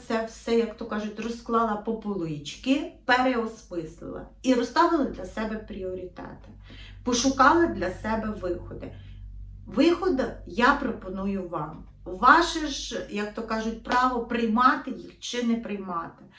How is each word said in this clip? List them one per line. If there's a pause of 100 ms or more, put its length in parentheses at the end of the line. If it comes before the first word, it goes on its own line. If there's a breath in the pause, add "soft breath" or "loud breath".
це
все,
як
то
кажуть,
розклала
по
полички, (120)
переосмислила (160)
і
розставила
для
себе
пріоритети. (560 loud breath)
Пошукала
для
себе
виходи. (760 loud breath)
Виходи (220)
я
пропоную
вам. (200)
Ваше
ж,
як
то
кажуть,
право
приймати
їх
чи
не
приймати, (140)